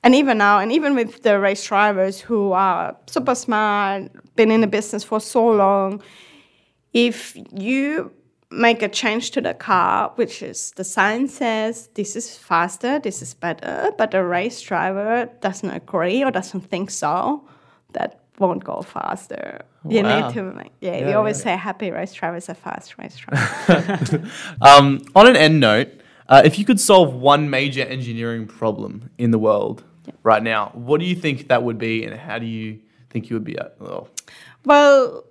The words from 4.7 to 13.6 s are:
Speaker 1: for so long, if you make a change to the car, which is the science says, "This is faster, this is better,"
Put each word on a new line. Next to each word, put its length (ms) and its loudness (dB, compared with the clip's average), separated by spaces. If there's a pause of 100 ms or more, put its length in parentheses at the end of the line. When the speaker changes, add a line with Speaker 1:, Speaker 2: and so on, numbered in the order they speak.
Speaker 1:
for 160 -4
so 300 -2
long, 540 0 (920)
if 420 -2 (160)
you 600 -6 (400)
make 300 2
a 60 -4
change 440 -4
to 100 -4
the 120 -4
car, 600 0
which 260 -6
is 340 -14
the 80 -10
science 500 -2
says, 640 -6
"This 200 -8
is 220 -14
faster, 600 -2
this 220 -8
is 120 -16
better," 640 -6